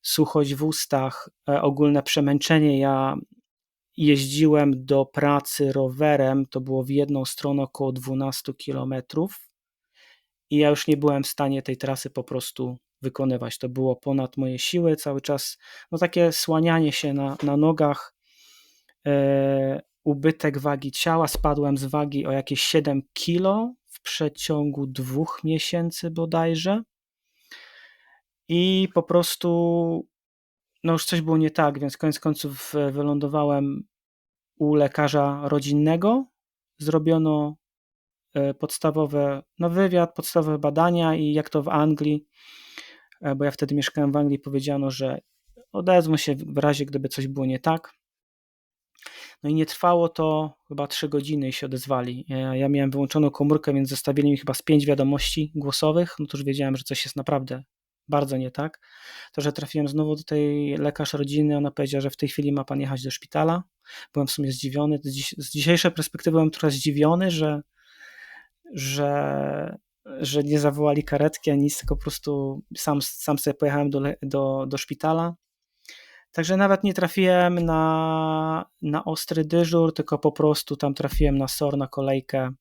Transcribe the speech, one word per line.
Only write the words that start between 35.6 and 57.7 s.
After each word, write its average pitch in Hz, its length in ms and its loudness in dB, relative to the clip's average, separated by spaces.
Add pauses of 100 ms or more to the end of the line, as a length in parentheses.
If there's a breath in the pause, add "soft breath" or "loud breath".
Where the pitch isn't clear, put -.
Zrobiono, 156 800 2 (800)
e, 139 200 0
podstawowe, 147 880 -2 (160)
no, 170 120 0
wywiad, 175 440 2
podstawowe 156 440 0
badania 160 560 2
i 151 180 0
jak 151 180 -2
to 147 120 0
w 151 60 -4
Anglii, 151 580 2 (960 loud breath)
e, 143 140 -4
bo 139 100 -2
ja 143 60 0
wtedy 143 240 -4
mieszkałem 143 380 0
w 143 40 0
Anglii, 143 220 2
powiedziano, 139 520 -4
że 131 300 -6 (520)
odezwą 175 440 4
się 143 180 -2
w 143 240 -6
razie, 143 260 2
gdyby 139 240 -6
coś 135 200 -6
było 135 180 -4
nie 131 120 -2
tak. 160 360 -4 (1500 loud breath)
No 147 80 -4
i 156 40 2
nie 156 120 2
trwało 175 420 2
to 156 460 0 (140)
chyba 143 180 -6
trzy - 220 -6
godziny 143 400 -2
i 131 40 -6
się 139 140 -8
odezwali. 127 640 -4
Ja, 131 280 -4
ja 139 120 2
miałem 139 220 2
wyłączoną 139 400 2
komórkę, 147 440 2
więc 139 140 0
zostawili 143 420 0
mi 139 60 4
chyba 135 180 -6
z - 80 -8
pięć 147 240 4
wiadomości 143 680 0
głosowych. 156 640 0
No 147 80 -4
to 139 120 -8
już 139 60 -6
wiedziałem, 135 320 -2
że 131 80 -10
coś - 200 -6
jest 139 120 -10
naprawdę 131 460 -4 (460)